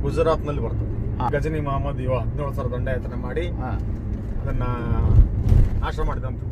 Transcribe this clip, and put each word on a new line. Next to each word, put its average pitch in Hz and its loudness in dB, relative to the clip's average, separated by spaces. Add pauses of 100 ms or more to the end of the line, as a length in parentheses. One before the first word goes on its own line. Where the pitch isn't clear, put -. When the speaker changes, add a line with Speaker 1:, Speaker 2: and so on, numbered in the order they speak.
Speaker 1:
ಗುಜರಾತ್ನಲ್ಲಿ 147 0
ಬರ್ತದೆ. - -4
Speaker 2:
ಹಾ. 127 -2
Speaker 1:
ಗಜನಿ 151 -2
ಮಹಮ್ಮದ್ 139 -2
ಇವ 127 0
ಹದಿನೇಳು 131 -4
ಸಾವಿರ 123 -4
ದಂಡಯಾತ್ರೆ 120 -4
ಮಾಡಿ - -4
Speaker 2:
ಹಾ. - -4 (640)
Speaker 1:
ಅದನ್ನ - -2 (1160)
ನಾಶ 156 -2
ಮಾಡಿದಂಥ 127 -2